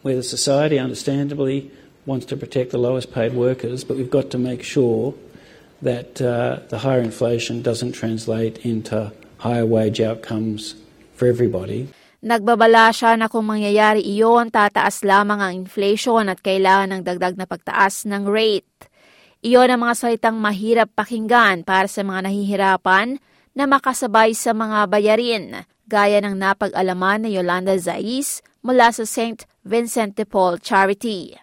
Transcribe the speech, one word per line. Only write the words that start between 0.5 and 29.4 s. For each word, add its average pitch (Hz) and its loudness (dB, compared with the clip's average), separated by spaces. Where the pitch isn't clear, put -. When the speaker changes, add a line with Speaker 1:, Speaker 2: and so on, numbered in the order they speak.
Speaker 1:
understandably 139 -4
wants 131 -4
to - -6
protect 123 -4
the 120 -2
lowest 123 -2
paid 120 -2
workers, 127 -2
but 131 -6
we've 127 -6
got 139 0
to 127 -4
make 123 -6
sure 120 0
that, 123 -6
uh, 123 -2
the 113 -6
higher 127 0
inflation 117 -4
doesn't 120 -4
translate 113 -4
into 110 -4
higher 117 0
wage 110 2
outcomes 110 -6
for 123 0
everybody. 120 -2
Speaker 2:
Nagbabala 226 6
siya 233 2
na 226 0
kung 220 -2
mangyayari 214 2
iyon, 226 2
tataas 208 0
lamang 202 4
ang 190 -2
inflation 214 0
at 185 -6
kailangan 190 2
ng 180 -10
dagdag 180 -4
na 185 -8
pagtaas - -2
ng 202 -4
rate. 214 -2
Iyon 247 6
ang 240 0
mga 233 0
salitang 226 -2
mahirap 214 0
pakinggan 220 2
para 190 2
sa 202 -6
mga 190 -4
nahihirapan 196 0
na 269 0
makasabay 233 2
sa 226 -2
mga 214 0
bayarin, 214 2
gaya 208 2
ng 202 -2
napag-alaman 190 0
ni 202 -2
Yolanda 185 0
Zais 196 -6
mula 240 4
sa 226 -6
Saint 226 -6